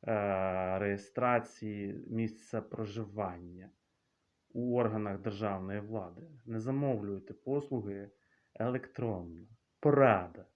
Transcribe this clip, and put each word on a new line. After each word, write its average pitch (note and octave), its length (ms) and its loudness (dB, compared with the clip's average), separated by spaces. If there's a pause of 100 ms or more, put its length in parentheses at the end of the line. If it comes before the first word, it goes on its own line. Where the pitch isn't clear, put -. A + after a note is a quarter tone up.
е, F#2+ 720 2
реєстрації G#2 1120 0 (140)
місця A2+ 540 -4
проживання G2 1080 -8 (800)
у A#2+ 280 0
органах G#2+ 440 0
державної G2+ 580 -2
влади. G2+ 420 -8 (240)
Не A2+ 140 -4
замовлюйте A2 760 -2
послуги A2 760 -4 (420)
електронно. G#2 920 -4 (320)
Порада. A2+ 680 6 (100)